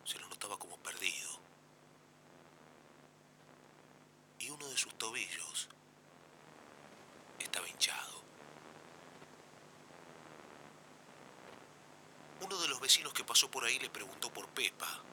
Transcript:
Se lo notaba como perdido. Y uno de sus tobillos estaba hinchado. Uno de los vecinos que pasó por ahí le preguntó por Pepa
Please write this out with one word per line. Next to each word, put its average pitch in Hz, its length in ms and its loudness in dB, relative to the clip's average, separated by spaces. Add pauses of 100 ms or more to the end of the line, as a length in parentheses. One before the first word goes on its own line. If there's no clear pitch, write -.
Se - 140 0
lo 85 100 -8
notaba 98 300 -2
como 90 200 -6
perdido. - 600 0 (3000)
Y - 100 0
uno 147 180 -4
de 131 80 0
sus - 200 6
tobillos 95 760 2 (1700)
estaba - 320 0
hinchado. - 540 4 (4000)
Uno 190 160 0
de 165 100 8
los 135 100 2
vecinos 139 340 10
que 127 100 2
pasó - 280 10
por 123 140 4
ahí 123 120 8
le 131 140 0
preguntó - 420 -4
por 95 160 -4
Pepa - 640 2